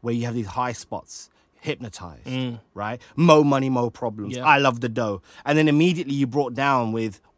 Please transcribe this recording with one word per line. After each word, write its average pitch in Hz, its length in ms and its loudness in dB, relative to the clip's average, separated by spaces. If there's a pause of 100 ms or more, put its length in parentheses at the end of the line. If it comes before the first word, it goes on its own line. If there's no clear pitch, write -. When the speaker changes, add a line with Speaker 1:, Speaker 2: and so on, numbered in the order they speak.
Speaker 1:
where 117 140 -4
you 117 100 -4
have 117 80 -6
these 117 140 -4
high 123 260 -4
spots. - 560 -14 (320)
Hypnotized, 98 640 -10
Speaker 2:
Mm. 127 320 -6 (160)
Speaker 1:
right? 107 260 -8 (140)
Mo 156 280 8
money, 135 260 2
mo 123 200 0
problems. 110 480 -8
Speaker 2:
Yeah. 127 80 -8
Speaker 1:
I 139 140 6
love 127 220 2
the 120 80 -4
dough. 110 320 -4 (240)
And 147 120 2
then 156 100 4
immediately 151 460 2
you 139 140 0
brought 127 260 -2
down 127 380 0
with 110 300 -4 (160)